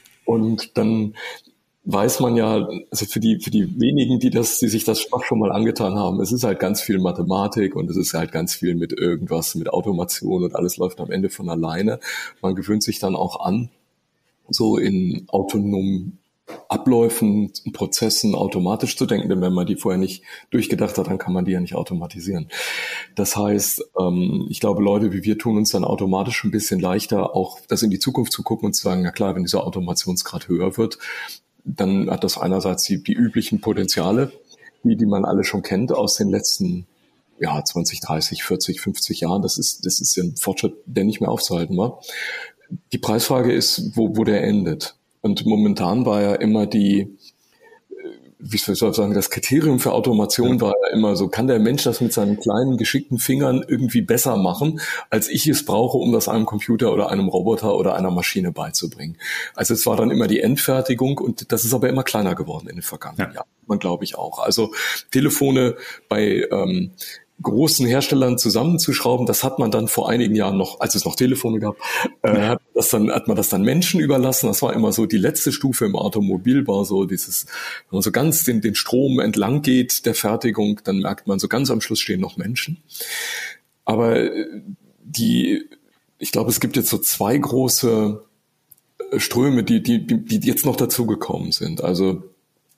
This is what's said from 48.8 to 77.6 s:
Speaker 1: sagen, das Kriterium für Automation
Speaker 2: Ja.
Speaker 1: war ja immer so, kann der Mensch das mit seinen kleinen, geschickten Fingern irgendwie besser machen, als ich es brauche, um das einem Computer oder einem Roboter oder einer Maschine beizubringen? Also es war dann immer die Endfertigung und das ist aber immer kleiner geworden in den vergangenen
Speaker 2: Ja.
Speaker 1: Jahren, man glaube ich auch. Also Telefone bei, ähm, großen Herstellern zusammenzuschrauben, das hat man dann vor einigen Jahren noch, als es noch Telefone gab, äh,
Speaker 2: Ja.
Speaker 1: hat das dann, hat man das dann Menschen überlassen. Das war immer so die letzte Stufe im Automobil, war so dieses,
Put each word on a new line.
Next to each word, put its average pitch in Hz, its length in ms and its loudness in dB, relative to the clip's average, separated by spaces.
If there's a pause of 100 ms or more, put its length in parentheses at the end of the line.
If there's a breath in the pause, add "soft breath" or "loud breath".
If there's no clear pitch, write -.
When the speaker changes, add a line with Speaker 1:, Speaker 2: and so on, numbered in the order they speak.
Speaker 1:
sagen, 104 160 2
das 98 160 0
Kriterium 139 500 2
für - 140 0
Automation 123 640 2
Speaker 2:
Ja. 113 40 2
Speaker 1:
war 104 140 2 (100)
ja - 140 -2
immer 104 180 4
so, 92 140 0
kann 123 180 0
der 120 120 4
Mensch 117 240 2
das 120 180 0
mit 117 100 2
seinen 104 260 2
kleinen, 123 380 2
geschickten 120 440 -2
Fingern 131 460 2
irgendwie 120 360 0
besser 113 340 2
machen, 117 460 0 (280 loud breath)
als 110 200 0
ich - 180 -2
es 135 160 4
brauche, 117 340 2
um 120 140 2
das 110 160 2
einem 110 180 2
Computer 110 460 0
oder - 180 2
einem 98 200 0
Roboter 101 480 2
oder 92 180 2
einer 92 160 0
Maschine 90 400 0
beizubringen? 78 640 -6 (400 loud breath)
Also - 180 0
es - 120 0
war 110 100 4
dann 117 160 4
immer 120 160 2
die 107 140 2
Endfertigung 131 800 2
und - 340 -4
das 113 100 2
ist 117 100 0
aber 123 140 2
immer 131 160 0
kleiner 95 320 0
geworden 85 320 -8
in - 80 -14
den 87 80 -10
vergangenen - 460 -8
Speaker 2:
Ja. - 60 -18
Speaker 1:
Jahren, - 140 -12 (160)
man 104 140 -2
glaube 87 240 -2
ich - 140 -8
auch. - 220 -8
Also 107 340 0 (380 loud breath)
Telefone 131 640 2 (320 loud breath)
bei, 104 420 2
ähm, 92 400 0 (500 loud breath)
großen 135 460 2
Herstellern 131 500 4
zusammenzuschrauben, 123 880 2
das - 180 2
hat 131 140 -2
man 117 140 2
dann 113 160 2
vor - 200 0
einigen 113 280 2
Jahren 101 200 2
noch, 95 240 -2
als - 140 -2
es 104 100 -2
noch 85 120 -4
Telefone 120 440 0
gab, 104 160 -2 (460 loud breath)
äh, 107 80 2
Speaker 2:
Ja. 104 200 4
Speaker 1:
hat 147 120 0 (140)
das 117 140 2
dann, 107 220 2
hat - 160 -4
man 208 80 2
das - 140 0
dann 196 140 2
Menschen 175 360 2
überlassen. 131 480 2
Das 104 140 0
war 131 120 2
immer 107 200 2
so 110 140 2
die 110 100 2
letzte 120 340 2
Stufe 127 320 0
im 98 120 2
Automobil, 104 720 2
war 98 180 2
so 98 200 2
dieses, - 420 -4 (420 loud breath)